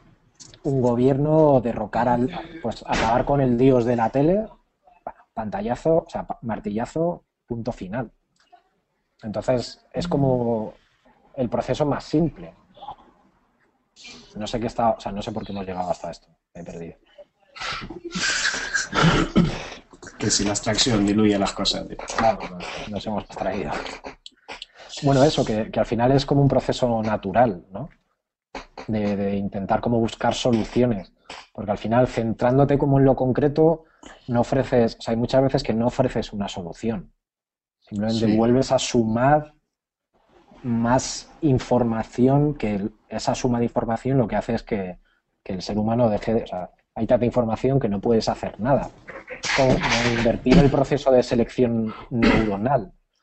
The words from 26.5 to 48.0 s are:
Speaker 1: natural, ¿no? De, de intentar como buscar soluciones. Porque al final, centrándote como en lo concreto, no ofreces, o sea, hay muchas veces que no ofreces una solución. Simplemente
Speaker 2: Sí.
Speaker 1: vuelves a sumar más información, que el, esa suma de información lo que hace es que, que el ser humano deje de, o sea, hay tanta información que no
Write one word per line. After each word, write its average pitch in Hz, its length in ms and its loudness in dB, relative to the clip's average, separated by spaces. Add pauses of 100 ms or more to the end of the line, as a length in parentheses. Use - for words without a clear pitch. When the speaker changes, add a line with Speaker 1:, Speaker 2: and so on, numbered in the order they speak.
Speaker 1:
natural, 104 680 0
¿no? 123 160 -12 (960)
De, 104 300 -2
de 101 200 -2
intentar 98 440 -2
como 117 180 0
buscar 117 360 0
soluciones. 117 760 0 (420)
Porque 101 160 -8
al 98 80 -2
final, 120 280 4
centrándote 123 680 2
como 139 220 2
en 135 80 6
lo 131 100 4
concreto, 147 680 2 (440)
no 120 140 2
ofreces, 120 560 0
o - 40 -18
sea, 117 100 -4
hay 113 40 0
muchas 120 260 2
veces 135 200 2
que - 100 -4
no 113 140 0
ofreces 123 480 -2
una 101 140 -6
solución. 95 640 -8 (680)
Simplemente 110 460 -2
Speaker 2:
Sí. 107 100 4
Speaker 1:
vuelves 120 360 4
a 131 60 2
sumar 123 760 2 (1080)
más 120 680 0 (100)
información, 127 1120 2
que 107 200 -4
el, 101 180 -4 (160)
esa 110 260 -4
suma 120 240 0
de 120 60 2
información 117 540 -2
lo 135 100 2
que 208 80 -2
hace 220 180 -2
es 220 80 -4
que, 185 360 -6 (440)
que 101 120 -8
el 90 80 -8
ser 104 160 -4
humano 113 320 2
deje 104 240 -2
de, 113 80 0
o - 40 -10
sea, 90 240 -10 (240)
hay 113 120 -4
tanta 110 180 2
información 123 560 0
que 113 80 -2
no 101 120 -4